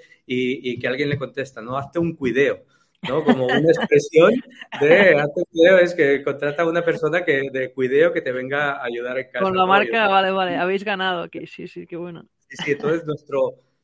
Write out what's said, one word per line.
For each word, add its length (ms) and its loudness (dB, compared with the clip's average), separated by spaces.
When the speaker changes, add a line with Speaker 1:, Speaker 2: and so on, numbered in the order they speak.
Speaker 1:
y, 460 -4
y 60 -8
que 80 -6
alguien 220 -4
le 80 -4
contesta, 460 -10
¿no? 160 -8
"Hazte 200 -8
un 160 -2
cuideo", 500 0
¿no? 180 -2
Como 240 2
una 220 2
expresión 640 4
de 420 6
Speaker 2:
<laughs> 40 2
Speaker 1:
"hazte 220 -2
un 100 -2
cuideo", 280 6
es 160 4
que 280 2
contrata 400 -4
a 60 0
una 160 0
persona 400 -2
que, 260 0
de 220 -6
cuideo 400 2
que 80 -4
te 120 -4
venga 400 -4
a 120 -10
ayudar 340 -6
en 120 -8
casa, 140 -8
Speaker 2:
Con 120 -2
la 80 2
Speaker 1:
¿no? 60 0
Speaker 2:
marca, 360 2
Speaker 1:
Y 40 0
Speaker 2:
vale, 220 2
vale, 240 -2
habéis 280 -4
ganado, 460 -4
que 160 -14
sí, 220 -16
sí, 180 -18
qué 100 -14
bueno. 300 -14
Speaker 1:
Sí, 80 -20
sí, 160 -4
entonces 340 -4
nuestro, 480 -4